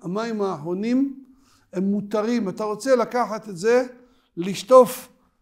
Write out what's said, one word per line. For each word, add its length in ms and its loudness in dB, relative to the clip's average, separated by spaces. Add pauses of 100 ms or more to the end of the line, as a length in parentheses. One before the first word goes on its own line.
המים 400 -6
האחרונים 840 -2 (480)
הם 120 -2
מותרים. 640 -2
אתה 160 -6
רוצה 320 0
לקחת 520 -4
את 80 -12
זה, 300 2 (500)
לשטוף 720 4 (340)